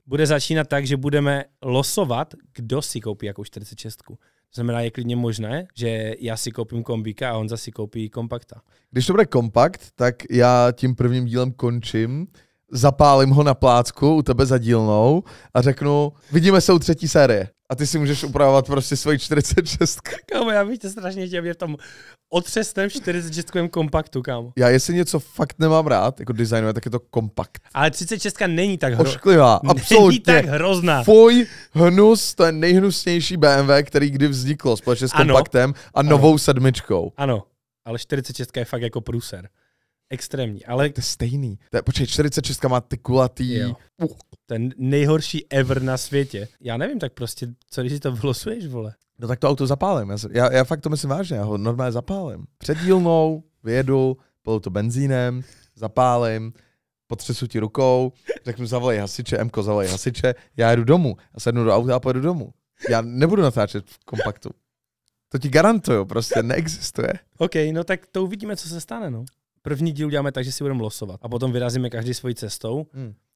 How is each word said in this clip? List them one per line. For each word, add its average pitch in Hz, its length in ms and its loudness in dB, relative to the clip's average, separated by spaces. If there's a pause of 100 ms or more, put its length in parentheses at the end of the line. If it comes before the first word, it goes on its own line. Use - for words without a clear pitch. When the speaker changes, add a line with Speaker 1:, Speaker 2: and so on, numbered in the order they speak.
Speaker 1:
bude 147 200 0
začínat 151 420 0
tak, 143 180 -2
že 139 100 -2
budeme 143 480 -2 (180)
losovat, 131 720 -2 (200)
kdo 127 280 -6
si - 180 -10
koupí 104 260 -10
jakou 101 180 -12
čtyřicet 110 360 -20
šestku. - 380 -18 (360)
To - 0 -
znamená, 117 260 -4
je 117 100 -4
klidně 120 260 -6
možné, 117 580 -6
že 113 460 -6
já 113 160 -8
si - 160 -8
koupím 117 300 -8
kombíka 113 480 -6
a - 60 -6
Honza 110 200 -6
si 110 160 -14
koupí 107 380 -10
kompakta. 117 500 -12 (300)
Speaker 2:
Když 127 160 -2
to 185 60 0
bude 202 140 4
kompakt, 123 560 2 (120)
tak 120 200 0 (160)
já 123 420 4
tím 131 220 -2
prvním 123 300 0
dílem 123 280 -2
končím, 120 760 -4 (460)
zapálím 135 580 6
ho 143 120 6
na 143 120 4
plácku 127 640 4
u 151 60 2
tebe 135 240 2
za 127 120 2
dílnou 113 640 2 (320)
a 127 80 2
řeknu, 143 500 0 (200)
vidíme 175 280 6
se - 120 4
u 175 60 6
třetí 160 300 -2
série. 117 400 4 (220)
A 131 60 -4
ty 143 100 -4
si 156 120 -4
můžeš 147 260 -2
upravovat 135 420 4
prostě 139 300 -2
svoji 151 220 0
čtyřicet 156 480 0
šestku. - 440 -4 (220)
Speaker 1:
Kámo, 233 180 -2
já 202 140 2
bych 226 140 -6
tě 196 120 -12
strašně 190 360 -8
chtěl 175 160 -6
vidět 170 120 -6
v - 40 -12
tom 156 180 -8 (540)
otřesném 196 600 -4
čtyřicet 170 440 -6
šestkovém 170 340 -4
kompaktu, 156 540 -4
kámo. 123 340 -10
Speaker 2:
Já 123 120 4
jestli 131 260 4
něco 170 260 0
fakt - 380 -6
nemám 160 280 4
rád, 120 340 0
jako 123 120 -8
designuje, 110 420 0
tak 113 100 -8
je 120 60 -6
to 120 100 -4
kompakt. - 600 -6 (120)
Speaker 1:
Ale 147 160 2
třicet 180 320 -8
šestka 202 240 -4
není 180 320 -2
tak 131 160 0
hro- 139 140 2
Speaker 2:
Ošklivá, 135 540 6
Speaker 1:
není - 80 0
Speaker 2:
absolutně. 196 640 6
Speaker 1:
tak 151 100 6
hrozná. 160 600 0
Speaker 2:
Fuj, 226 420 10 (260)
hnus, 190 600 6
to 175 100 4
je 165 80 4
nejhnusnější 175 840 2
B 147 220 6
M 139 80 2
W, 143 160 6
který 143 280 0
kdy 139 180 0
vzniklo 131 480 -2
společně 123 320 -2
s - 60 -4
Speaker 1:
Ano. 143 200 4
Speaker 2:
kompaktem 131 400 2 (200)
a - 60 0
Speaker 1:
Ano. 147 100 2
Speaker 2:
novou 151 280 8
sedmičkou. 123 800 0
Speaker 1:
Ano, 131 260 -2 (420)
ale 117 140 -10
čtyřicet 131 380 -8
šestka 123 240 -8
je 117 40 -4
fakt 117 180 -8
jako 117 180 -6
průser. 107 480 -10 (600)
Extrémní, 127 560 -8
ale 135 240 -2
Speaker 2:
To - 80 -10
je - 40 -8
stejný. 123 560 -6 (120)
To - 60 -4
je, - 60 -2
počkej, - 240 -2
čtyřicet 147 400 -2
šestka 135 220 -4
má 127 120 0
ty - 180 -10
kulatý 127 560 -2
Speaker 1:
Jo. 120 200 -4 (280)
Speaker 2:
Uh. 160 60 -2 (380)
Speaker 1:
Ten 120 300 -4
nejhorší 147 720 0
ever 131 320 0
na 131 140 -2
světě. 131 520 -6 (120)
Já 117 160 -8
nevím, 220 220 -6
tak 139 140 -8
prostě, 120 360 -12 (220)
co - 100 -10
když 123 120 -4
si 143 80 -8
to 135 120 -4
vylosuješ, 151 540 -6
vole? 113 280 -10 (240)
Speaker 2:
No 117 100 -10
tak 123 100 -4
to 147 100 0
auto 139 180 0
zapálím. 139 440 -2
Já, 104 60 -6 (140)
já, 123 220 2
já 131 120 4
fakt 156 160 -4
to 160 100 -6
myslím 147 200 -4
vážně, 165 260 -4
já 104 80 -4
ho 104 140 -4
normálně 120 340 -4
zapálím. 120 520 -8 (140)
Před 156 200 -4
dílnou 165 640 2 (220)
vyjedu, 131 520 0 (260)
polu 110 180 -2
to 95 100 -10
benzínem, 123 720 -2 (340)
zapálím, 117 760 -2 (540)
potřesu - 400 -8
ti 113 120 -6
rukou, 127 540 0 (320)
řeknu, 120 220 -8
zavolej 120 320 -2
hasiče, 104 400 -6
Emko, 113 240 -4
zavolej 104 260 -2
hasiče, 120 460 -4 (220)
já 117 140 2
jedu 117 140 2
domů. 143 320 2 (180)
Já - 60 -20
sednu 120 240 -2
do 107 100 4
auta 123 220 2
a 123 40 -2
pojedu 127 200 -2
domů. 160 300 -4 (400)
Já 117 120 0
nebudu 147 400 0
natáčet 110 480 -2
v - 140 -20
kompaktu. - 460 -8 (800)
To 143 100 -8
ti 131 100 -6
garantuju, 151 560 2
prostě 113 380 -4
neexistuje. 135 720 -6 (260)
Speaker 1:
OK, 170 140 -2 (200)
no 170 120 -6
tak 180 280 -6
to 190 120 -4
uvidíme, 208 320 -10
co 165 120 -14
se 170 120 -12
stane, 226 300 -12
no. 117 140 -10 (380)
První 151 300 -4
díl 147 140 -6
uděláme 143 260 -4
tak, 127 120 -6
že 131 80 -8
si - 120 -8
budeme 135 180 -4
losovat 104 400 -10
a 120 60 -14
potom 120 240 -4
vyrazíme 123 380 -4
každý 117 240 -6
svojí 123 200 -8
cestou 117 580 -10
Speaker 2:
Hmm. 123 220 -14 (220)